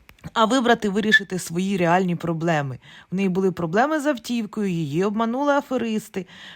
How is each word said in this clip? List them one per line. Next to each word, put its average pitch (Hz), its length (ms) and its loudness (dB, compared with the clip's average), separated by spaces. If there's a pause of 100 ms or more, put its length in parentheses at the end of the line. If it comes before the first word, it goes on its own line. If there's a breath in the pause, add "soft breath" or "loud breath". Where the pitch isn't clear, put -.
(320)
А 233 120 4
вибрати, 233 440 4
вирішити 202 500 0
свої 190 380 -2
реальні 175 400 2
проблеми. 160 600 -2 (320 loud breath)
В - 40 -8
неї 196 140 0
були 190 240 2
проблеми 220 480 0
з 269 60 -2
автівкою, 220 640 -2
її 165 340 0
обманули 226 480 0
аферисти. 233 760 -2 (300 loud breath)